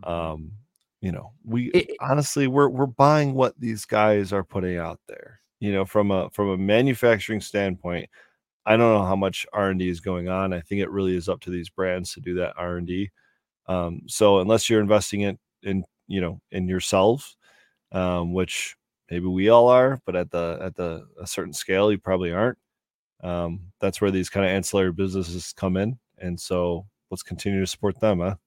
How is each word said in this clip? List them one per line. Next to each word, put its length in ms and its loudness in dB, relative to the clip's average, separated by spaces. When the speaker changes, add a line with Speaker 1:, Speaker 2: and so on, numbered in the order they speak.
Speaker 1:
Mm-hmm. 100 -8
Speaker 2:
Um, 400 -8
you 100 -6
know, 200 -12
we 280 -4
Speaker 1:
It, 200 0
it 100 -12
Speaker 2:
honestly, 460 0
we're, 220 4
we're 160 0
buying 480 4
what 260 0
these 260 -6
guys 480 2
are 100 0
putting 340 -4
out 300 -8
there. 320 -20
You 140 -4
know, 120 0
from 260 0
a, 180 0
from 200 -2
a 80 -2
manufacturing 840 2
standpoint, 680 -4
I 120 4
don't 160 6
know 120 2
how 100 2
much 380 -2
R 160 0
and 100 -2
D 100 -2
is 100 -6
going 300 -6
on. 240 -2
I 80 -6
think 200 -4
it 100 -4
really 240 -2
is 140 -4
up 120 -4
to 80 -14
these 200 -8
brands 440 -4
to 60 -18
do 160 -8
that 220 -4
R 200 -6
and 80 -8
D. 240 -6
Um, 400 -4
so 320 6
unless 300 2
you're 120 4
investing 400 2
in, 180 -2
in, 200 -2
you 140 -4
know, 180 -6
in 160 -4
yourself, 680 2
um, 420 -2
which 420 -4
maybe 140 -4
we 240 2
all 180 10
are, 380 4
but 100 -6
at 160 -4
the, 300 -4
at 140 -10
the, 300 -6
a 80 -14
certain 260 -8
scale, 380 2
you 60 0
probably 340 -2
aren't. 260 -2
Um, 400 -6
that's 220 -2
where 100 2
these 180 -2
kind 160 0
of 60 2
ancillary 400 0
businesses 640 -6
come 200 -2
in. 220 -2
And 200 -8
so 460 -4
let's 120 -10
continue 360 -4
to 80 0
support 320 -4
them, 200 2
huh? 160 -2